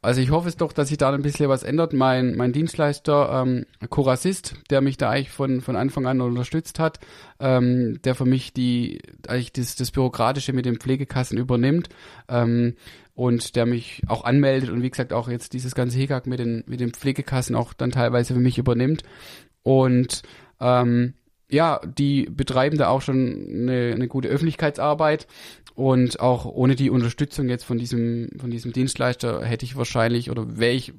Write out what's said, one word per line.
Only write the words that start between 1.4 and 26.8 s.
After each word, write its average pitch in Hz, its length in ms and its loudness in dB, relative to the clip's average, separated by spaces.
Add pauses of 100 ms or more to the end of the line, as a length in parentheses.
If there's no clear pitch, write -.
was 135 140 2
ändert. 160 320 0
Mein, 127 420 2
mein 123 160 2
Dienstleister, 147 880 0
ähm, 127 220 0 (240)
Corassist, 135 640 0 (140)
der 135 140 2
mich 135 160 0
da 131 100 0
eigentlich 135 220 -2
von, 135 320 -2
von 127 140 -4
Anfang 131 300 -2
an 131 140 0
unterstützt 123 580 -4
hat, 160 220 -2 (400)
ähm, 123 640 2
der 127 120 2
für 127 120 -2
mich 131 260 2
die, 120 480 -2 (260)
eigentlich 120 280 -4
das, 123 220 -4
das - 160 -4
Bürokratische 131 600 0
mit 127 140 0
den 120 100 0
Pflegekassen 131 640 -2
übernimmt, 131 500 2 (400)
ähm, 120 460 2 (400)
und 120 420 0
der 120 80 4
mich 120 440 -4
auch 170 160 -4
anmeldet 135 440 4
und 117 140 -2
wie 127 80 -2
gesagt 123 240 -4
auch 120 160 -2
jetzt 120 240 -8
dieses 127 200 -8
ganze 123 220 0
Hickhack 135 300 -2
mit 123 120 -2
den, 117 280 -2
mit 123 140 -6
den 120 120 -2
Pflegekassen 131 640 -2
auch 117 160 -4
dann 127 200 -4
teilweise 120 420 2
für 123 60 2
mich 127 180 2
übernimmt. 127 460 0 (580)
Und, 127 580 4 (400)
ähm, 123 540 2 (360)
ja, 156 360 2
die 139 440 0
betreiben 139 460 0
da 135 120 2
auch 131 120 2
schon 131 480 -2
eine, 120 460 -2
eine 123 140 -2
gute 131 200 -4
Öffentlichkeitsarbeit. 151 1000 0 (480)
Und 127 440 2
auch 123 240 2
ohne 131 320 2
die 135 120 2